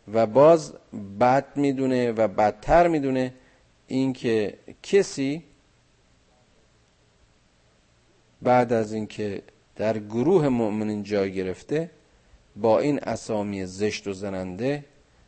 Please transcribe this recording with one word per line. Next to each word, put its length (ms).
و 120
باز 480
بد 260
می‌دونه 560
و 160
بدتر 600
می‌دونه 460
این 260
که 440
کسی 600
بعد 320
از 200
اینکه 480
در 220
گروه 520
مؤمنین 540
جای 300
گرفته 560
با 240
این 240
اسامی 640
زشت 420
و 60
زننده 720